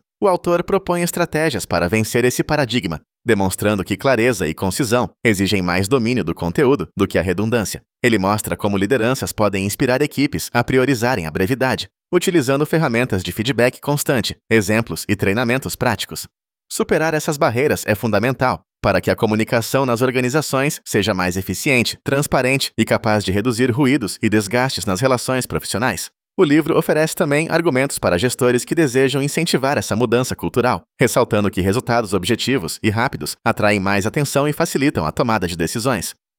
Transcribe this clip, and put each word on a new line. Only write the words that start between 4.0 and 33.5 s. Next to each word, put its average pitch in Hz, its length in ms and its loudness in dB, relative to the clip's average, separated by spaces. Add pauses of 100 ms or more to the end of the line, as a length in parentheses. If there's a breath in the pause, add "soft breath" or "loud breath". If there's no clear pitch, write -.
e 80 60 0
concisão 104 580 -2 (140)
exigem 98 380 2
mais 90 260 0
domínio 120 360 0
do 82 100 -4
conteúdo 120 600 0
do 98 120 0
que 95 120 -2
a 85 40 2
redundância. 104 600 -2 (200)
Ele 113 160 4
mostra 98 360 0
como 101 220 -2
lideranças 117 560 0
podem 98 320 0
inspirar 127 380 0
equipes - 500 -2
a 120 100 2
priorizarem 123 640 0
a 80 40 -8
brevidade, 120 580 -2 (260)
utilizando 151 520 0
ferramentas 120 560 0
de 90 100 -8
feedback 117 480 0
constante, 143 560 -2 (140)
exemplos 107 580 0
e 104 80 0
treinamentos 117 580 -2
práticos. - 520 -4 (440)
Superar 160 440 0
essas 151 220 -2
barreiras 135 500 2
é 104 80 2
fundamental 117 680 0 (200)
para 95 180 2
que 98 120 0
a 90 40 -2
comunicação 113 680 0
nas 117 160 0
organizações 131 800 0
seja 104 300 0
mais 90 220 0
eficiente, 110 680 -2
transparente 135 720 0
e 113 80 2
capaz 107 400 0
de - 60 -2
reduzir 113 400 0
ruídos 127 500 0
e 113 80 0
desgastes 110 560 0
nas 95 160 -2
relações 127 460 0
profissionais. - 640 -4 (260)
O 196 60 2
livro 156 340 4
oferece 160 380 2
também 151 340 0
argumentos 139 500 0
para 87 200 0
gestores 123 460 0
que - 100 -6
desejam 135 480 2
incentivar 139 560 0
essa 101 160 -2
mudança 117 400 0
cultural, 113 480 -2 (180)
ressaltando 110 500 2
que 92 100 -2
resultados 110 520 0
objetivos 101 680 -2
e 107 80 2
rápidos 104 540 -4
atraem 107 340 2